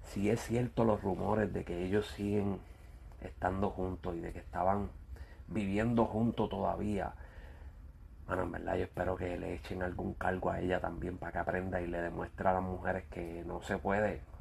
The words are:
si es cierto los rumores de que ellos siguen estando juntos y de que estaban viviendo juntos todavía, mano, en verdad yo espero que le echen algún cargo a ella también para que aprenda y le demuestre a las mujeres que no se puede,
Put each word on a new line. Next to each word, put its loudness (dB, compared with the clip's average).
si 2
es 4
cierto 2
los 6
rumores 2
de 0
que -2
ellos 4
siguen 0
estando 0
juntos -2
y -4
de -6
que -10
estaban 2
viviendo 4
juntos 2
todavía, 0
mano, 2
en -2
verdad -2
yo 2
espero -2
que -2
le -4
echen -6
algún -2
cargo 0
a 0
ella 2
también -2
para -6
que -2
aprenda 0
y -4
le -2
demuestre 0
a 8
las 4
mujeres 0
que -6
no -4
se 0
puede, 2